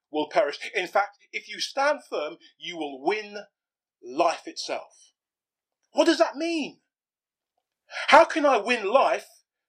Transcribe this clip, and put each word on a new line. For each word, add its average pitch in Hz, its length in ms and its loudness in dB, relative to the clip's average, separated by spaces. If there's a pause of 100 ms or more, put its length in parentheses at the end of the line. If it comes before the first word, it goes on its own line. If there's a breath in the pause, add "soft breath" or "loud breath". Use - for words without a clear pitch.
will 147 200 -4
perish. 147 300 0 (140)
In 185 140 -4
fact, 202 300 -2 (160)
if 214 160 -12
you 202 100 -14
stand 277 500 -2
firm, 165 280 -8 (200 soft breath)
you 165 200 -12
will 143 240 -8
win 208 460 -4 (540)
life 127 460 -2
itself." - 640 -12 (800)
What 311 140 4
does 311 140 4
that 311 180 2
mean? 311 420 -4 (1300 loud breath)
How 302 160 10
can 320 220 0
I 269 120 4
win 214 280 -2
life 202 420 2 (420)